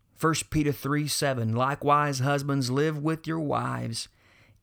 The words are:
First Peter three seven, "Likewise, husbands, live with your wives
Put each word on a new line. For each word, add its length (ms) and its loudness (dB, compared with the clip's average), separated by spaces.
First 360 0
Peter 240 2
three 340 -2
seven, 480 0
"Likewise, 640 2
husbands, 500 0
live 280 2
with 280 -2
your 140 -4
wives 680 -4